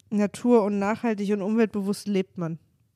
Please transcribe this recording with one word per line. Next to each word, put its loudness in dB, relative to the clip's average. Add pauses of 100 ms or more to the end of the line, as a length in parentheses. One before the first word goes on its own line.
(100)
Natur 2
und 0
nachhaltig -2
und -2
umweltbewusst 0
lebt -2
man. -6 (380)